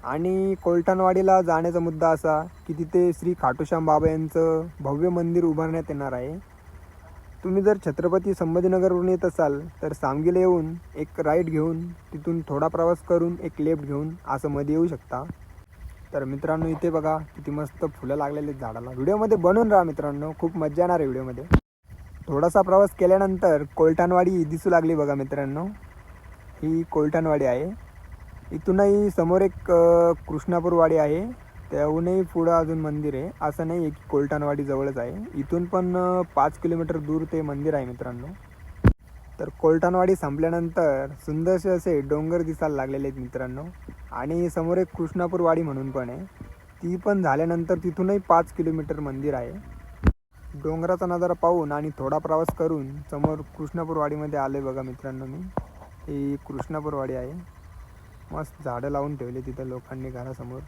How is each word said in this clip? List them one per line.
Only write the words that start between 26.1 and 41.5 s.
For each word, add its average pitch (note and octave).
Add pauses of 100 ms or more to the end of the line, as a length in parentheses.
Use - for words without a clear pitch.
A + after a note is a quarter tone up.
ही D#3+
कोलठाणवाडी D3+
आहे. C3 (840)
इथूनही G3+
समोर F3+
एक, F#3+
अ, E3+ (160)
कृष्णापूरवाडी E3
आहे, D#3 (400)
त्याहूनही D#3+
पुढं E3+
अजून E3
मंदिर D3+
आहे. D3+ (100)
असं D#3+
नाही E3+
आहे D#3+
की -
कोलठाणवाडी C#3+
जवळच C#3
आहे, D#3
इथून E3
पण, F3+
अ, F3+ (140)
पाच D3
किलोमीटर E3
दूर D#3
ते D#3+
मंदिर D3
आहे C#3
मित्रांनो. B2 (1120)
तर -
कोलठाणवाडी F3+
संपल्यानंतर D#3+ (180)
सुंदरसे E3+